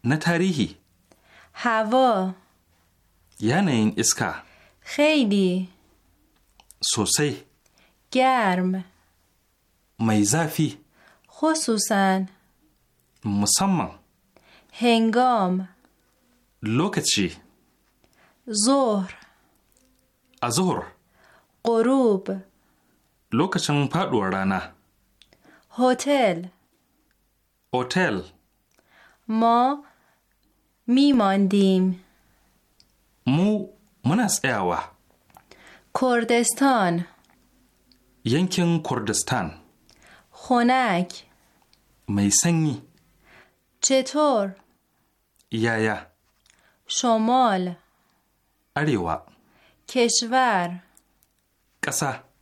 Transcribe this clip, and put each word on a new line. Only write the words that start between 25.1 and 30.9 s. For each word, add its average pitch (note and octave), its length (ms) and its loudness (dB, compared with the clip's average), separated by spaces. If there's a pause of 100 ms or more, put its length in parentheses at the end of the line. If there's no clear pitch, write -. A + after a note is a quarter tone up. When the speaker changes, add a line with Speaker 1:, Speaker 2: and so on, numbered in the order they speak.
Speaker 2:
هتل. B3+ 680 0 (1300)
Speaker 1:
Otel. B2 500 -2 (1040)
Speaker 2:
ما A#3 560 0 (1040)
می‌ماندیم. G3 1120 2 (1300)